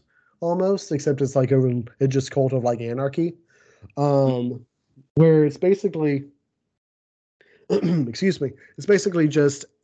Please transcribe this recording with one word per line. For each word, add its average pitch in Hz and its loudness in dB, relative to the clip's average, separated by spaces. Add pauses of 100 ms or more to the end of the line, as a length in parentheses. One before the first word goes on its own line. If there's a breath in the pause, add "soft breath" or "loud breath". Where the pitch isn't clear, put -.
(400)
almost, 185 -2
except 139 -2
it's, 135 -2
like, 131 2
a 135 4
religious 127 -2
cult 131 0
of, 123 -2
like, 120 -2
anarchy, 139 -4 (640 soft breath)
um, 131 0 (500)
where 156 6
it's 147 -2
basically, 165 -2 (800)
<clears throat> - -20
excuse 175 0
me, 131 -4 (260 soft breath)
it's 139 -14
basically 185 2
just 143 0 (180)